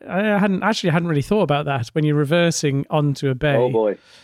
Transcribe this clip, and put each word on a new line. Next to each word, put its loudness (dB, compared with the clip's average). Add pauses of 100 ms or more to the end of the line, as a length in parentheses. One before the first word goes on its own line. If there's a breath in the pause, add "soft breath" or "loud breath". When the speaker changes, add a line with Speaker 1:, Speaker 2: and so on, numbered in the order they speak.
Speaker 1:
I, 0
I 2
hadn't, 0
actually 0
hadn't 0
really 0
thought 0
about 0
that -4
when 0
you're 2
reversing 0
onto 0
a 0
bay. 0
Speaker 2:
Oh, 2
boy. 0 (280 soft breath)